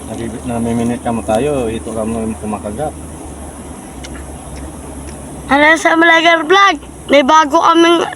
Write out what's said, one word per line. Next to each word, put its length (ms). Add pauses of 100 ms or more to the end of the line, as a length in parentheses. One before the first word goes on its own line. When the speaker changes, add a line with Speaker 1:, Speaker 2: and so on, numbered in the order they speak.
Speaker 1:
Nabibit-, 400
namiminit 560
ka 80
mo 140
tayo. 420
Ito 240
ka 140
mo 180
yung 160
kumakagat. 560 (2500)
Speaker 2:
Ano 240
sa 240
Malagar 480
Vlog? 320 (320)
May 160
bago 320
kaming, 480 (100)